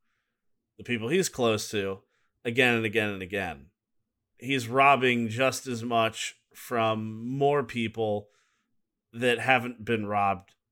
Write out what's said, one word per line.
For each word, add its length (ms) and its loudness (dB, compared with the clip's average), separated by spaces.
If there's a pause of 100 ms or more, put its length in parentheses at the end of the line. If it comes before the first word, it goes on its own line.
(760)
the 60 -18
people 260 -4
he's 200 2
close 420 0
to 280 -4 (460)
again 300 4
and 100 0
again 240 0
and 140 -8
again. 440 -6 (680)
He's 300 -4
robbing 640 4
just 380 -2
as 160 -6
much 520 -2 (180)
from 720 -4
more 380 0
people 640 -4 (840)
that 260 0
haven't 460 0
been 200 -2
robbed 480 -2 (180)